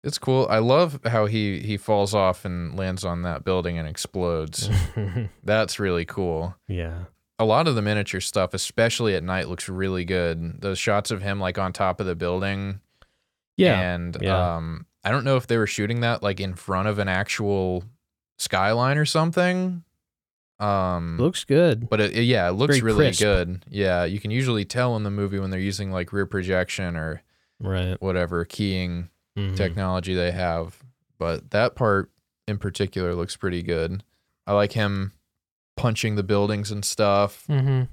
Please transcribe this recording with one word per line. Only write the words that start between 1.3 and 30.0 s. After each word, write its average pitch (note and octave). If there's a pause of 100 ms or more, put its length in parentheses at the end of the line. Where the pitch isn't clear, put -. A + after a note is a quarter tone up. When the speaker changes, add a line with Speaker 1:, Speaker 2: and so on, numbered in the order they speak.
Speaker 1:
he G#2
falls G2+
off F#2+
and F2
lands F#2
on F2
that E2+
building F2+
and D#2+
explodes. E2+ (240)
Speaker 2:
<laughs> G#2
Speaker 1:
That's G#2
really F2+
cool. E2+ (140)
Speaker 2:
Yeah. E2+ (340)
Speaker 1:
A A2+
lot A#2+
of C#3+
the A2
miniature G#2
stuff, F#2+
especially A2+
at E2
night, F2+
looks F2+
really F#2
good. E2+
Those G2
shots G#2
of G2
him, G2+
like, F#2
on F#2+
top F#2
of G2
the F2+
building. G2 (760)
Speaker 2:
Yeah. E3
Speaker 1:
And, F2
Speaker 2:
Yeah. F#2
Speaker 1:
um, E2 (160)
I G2
don't B2+
know C3+
if B2
they A#2
were G#2+
shooting A2
that, A#2
like, F#2+
in F#2+
front F#2+
of G#2
an G2
actual F#2 (540)
skyline A#2
or D3+
something. F3+ (800)
Um, F2+
Speaker 2:
Looks D3+
good. C3+
Speaker 1:
but G#2+
it, G#2
it, A#2
yeah, A#2
it F2+
looks C#3
Speaker 2:
Very A#2 (100)
Speaker 1:
really G#2+
Speaker 2:
crisp. G2+
Speaker 1:
good. F2+
Yeah, F#2
you F2+
can G#2+
usually A#2+
tell B2
in G#2+
the G2+
movie G2+
when F#2+
they're F#2
using, G2
like, F2+
rear G2
projection F2+
or D#2+ (360)
Speaker 2:
Right. F#2
Speaker 1:
whatever F2
keying F2+ (280)
Speaker 2:
Mm-hmm. F#2+
Speaker 1:
technology F#2